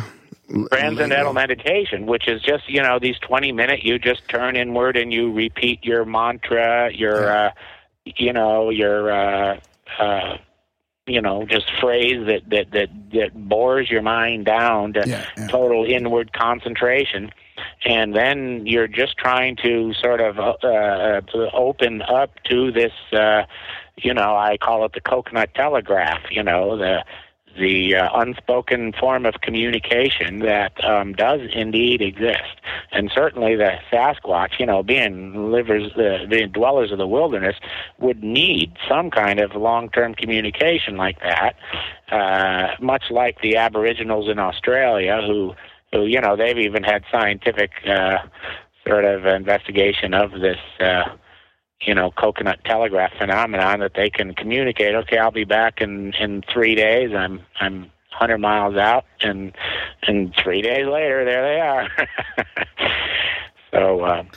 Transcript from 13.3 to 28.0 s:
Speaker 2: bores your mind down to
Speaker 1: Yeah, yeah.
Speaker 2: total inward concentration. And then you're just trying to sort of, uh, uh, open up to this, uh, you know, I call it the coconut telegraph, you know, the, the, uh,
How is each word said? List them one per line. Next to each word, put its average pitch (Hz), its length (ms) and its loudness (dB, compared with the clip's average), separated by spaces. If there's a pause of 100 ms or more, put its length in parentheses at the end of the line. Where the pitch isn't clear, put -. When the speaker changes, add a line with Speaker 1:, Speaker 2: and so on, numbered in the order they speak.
Speaker 2:
bores 123 420 2
your 113 120 0
mind 113 440 0
down 110 480 2
to 104 120 2
Speaker 1:
Yeah, 120 200 -6 (100)
yeah. 107 120 -8
Speaker 2:
total 120 360 2
inward 117 480 0
concentration. 120 1000 0 (540)
And 113 300 2
then 123 520 0
you're 113 220 2
just 120 280 -2
trying 127 400 0
to 117 380 0
sort 120 260 2
of, 107 180 0
uh, 107 160 0 (120)
uh, 104 540 2 (320)
open 123 500 0
up 131 280 2 (140)
to 123 260 2
this, 117 220 2 (200)
uh, 107 300 4 (540)
you 123 180 -2
know, 107 220 2
I 104 220 2
call 110 260 0
it 107 80 -2
the - 80 -8
coconut 117 540 -2
telegraph, 98 680 0 (100)
you 104 120 -4
know, 95 360 0
the, 92 260 0 (540)
the, 95 380 2
uh, 92 120 2 (120)